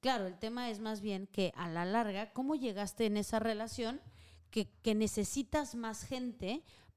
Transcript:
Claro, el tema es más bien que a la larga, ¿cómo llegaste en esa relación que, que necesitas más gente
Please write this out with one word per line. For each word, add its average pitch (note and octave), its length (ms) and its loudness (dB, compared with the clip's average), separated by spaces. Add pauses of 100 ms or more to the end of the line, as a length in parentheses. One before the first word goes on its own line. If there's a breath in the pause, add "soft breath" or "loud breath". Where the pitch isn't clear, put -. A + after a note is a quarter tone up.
Claro, A#3+ 260 2
el F3+ 120 -6
tema A#3+ 320 -2
es G#3 100 -4
más A3 200 -2
bien G3 260 -2
que F#3+ 300 0
a F3 120 -4
la E3+ 160 0
larga, G#3 480 0
¿cómo C4+ 220 0
llegaste A3 520 0
en G#3 100 4
esa G#3 240 2
relación A3+ 600 -2 (500 loud breath)
que, - 200 0 (120)
que A3 120 4
necesitas A3 800 0
más A3+ 300 -6
gente B3+ 580 -4 (340 loud breath)